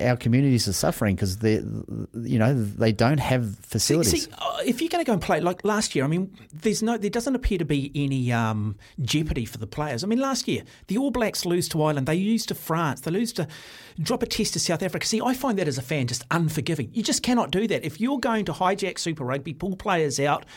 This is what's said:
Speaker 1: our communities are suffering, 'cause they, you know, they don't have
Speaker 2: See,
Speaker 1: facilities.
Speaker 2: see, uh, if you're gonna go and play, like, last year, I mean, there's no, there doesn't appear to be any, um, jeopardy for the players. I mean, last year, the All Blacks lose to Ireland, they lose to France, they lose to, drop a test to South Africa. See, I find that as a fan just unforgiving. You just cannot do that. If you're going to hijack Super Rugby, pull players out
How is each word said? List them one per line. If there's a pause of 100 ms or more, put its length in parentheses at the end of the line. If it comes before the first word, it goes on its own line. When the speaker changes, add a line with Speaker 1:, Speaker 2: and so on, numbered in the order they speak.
Speaker 1:
our
communities
are
suffering,
'cause
they, (640)
you
know,
they
don't
have
Speaker 2:
See,
Speaker 1:
facilities.
Speaker 2:
see,
uh,
if
you're
gonna
go
and
play,
like,
last
year,
I
mean, (140)
there's
no,
there
doesn't
appear
to
be
any,
um, (260)
jeopardy
for
the
players.
I
mean,
last
year, (240)
the
All
Blacks
lose
to
Ireland,
they
lose
to
France,
they
lose
to, (540)
drop
a
test
to
South
Africa.
See,
I
find
that
as
a
fan
just
unforgiving.
You
just
cannot
do
that.
If
you're
going
to
hijack
Super
Rugby,
pull
players
out (120)